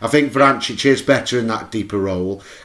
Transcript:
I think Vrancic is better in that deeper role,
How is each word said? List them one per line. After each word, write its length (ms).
I 60
think 240
Vrancic 520
is 180
better 360
in 80
that 240
deeper 280
role, 440